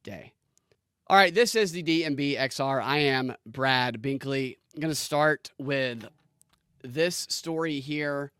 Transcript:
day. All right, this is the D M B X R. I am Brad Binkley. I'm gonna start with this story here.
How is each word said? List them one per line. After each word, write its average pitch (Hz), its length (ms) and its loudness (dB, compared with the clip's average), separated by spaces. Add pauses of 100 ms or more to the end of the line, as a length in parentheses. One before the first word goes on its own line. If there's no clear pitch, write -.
day. - 300 -16 (720)
All 190 80 6
right, 185 180 6
this 226 220 2
is 202 160 2
the 175 100 -8
D 160 220 2
M 151 100 -2
B 143 220 0
X 131 240 -2
R. 135 200 0
I 131 180 0
am 131 360 2 (100)
Brad 127 560 0
Binkley. 135 580 -4 (160)
I'm 147 60 -10
gonna 156 140 -2
start 151 640 0
with 131 480 -4 (760)
this 160 460 -2
story 160 520 -4
here. 143 600 -4